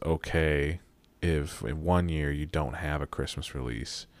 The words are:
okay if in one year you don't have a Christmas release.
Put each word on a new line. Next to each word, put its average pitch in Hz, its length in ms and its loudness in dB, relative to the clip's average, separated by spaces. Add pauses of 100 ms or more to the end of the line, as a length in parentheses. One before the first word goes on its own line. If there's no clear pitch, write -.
okay 78 760 2 (400)
if 76 420 2
in 73 200 -4
one 87 260 4
year 76 220 2
you 73 140 0
don't 73 300 0
have 76 260 -2
a 71 60 -4
Christmas - 480 -6
release. 62 500 -6 (160)